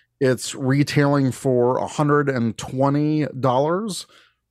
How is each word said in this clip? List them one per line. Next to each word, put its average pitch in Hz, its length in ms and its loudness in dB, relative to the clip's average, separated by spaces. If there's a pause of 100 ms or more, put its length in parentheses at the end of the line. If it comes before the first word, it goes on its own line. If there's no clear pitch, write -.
(200)
It's 131 340 0
retailing 139 800 2
for 123 460 2
a - 100 -2
hundred 147 400 0
and 117 280 -2
twenty 147 680 0
dollars, 147 800 -2 (440)